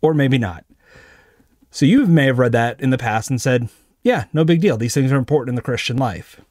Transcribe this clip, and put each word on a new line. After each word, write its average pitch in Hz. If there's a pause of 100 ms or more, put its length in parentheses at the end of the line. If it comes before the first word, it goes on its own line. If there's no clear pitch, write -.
Or 156
maybe 135
not. 90 (1080)
So 139
you 254
may 160
have 131
read 123
that 117
in 131
the 131
past 110
and 131
said, 127 (360)
"Yeah, 226
no 151
big 165
deal. 135
These 117
things 131
are 139
important 131
in 123
the 120
Christian 120
life." 117 (120)